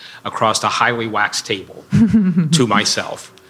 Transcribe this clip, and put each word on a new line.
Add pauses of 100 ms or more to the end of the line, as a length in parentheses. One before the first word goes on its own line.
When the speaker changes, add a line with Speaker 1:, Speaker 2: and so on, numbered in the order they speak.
(240)
Speaker 1:
across
a
highly
waxed
table
Speaker 2:
<laughs> (600)
Speaker 1:
to
myself. (180)